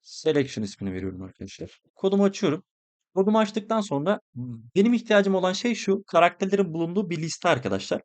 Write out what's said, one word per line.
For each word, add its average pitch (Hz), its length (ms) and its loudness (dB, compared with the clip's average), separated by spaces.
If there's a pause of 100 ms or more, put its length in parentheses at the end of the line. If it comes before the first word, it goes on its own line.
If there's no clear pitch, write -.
selection 139 640 -2
ismini 98 300 -8
veriyorum 92 280 -8
arkadaşlar. - 580 -16 (140)
Kodumu 196 300 2
açıyorum. 196 400 0 (500)
Kodumu 202 240 2
açtıktan 214 420 0
sonra 170 400 -2 (540)
benim 226 200 4
ihtiyacım 202 400 2
olan 185 180 2
şey 233 220 -2
şu. 196 320 -2
Karakterlerin 180 680 2
bulunduğu 170 380 -2
bir 160 120 -4
liste 165 260 -4
arkadaşlar. 123 560 -2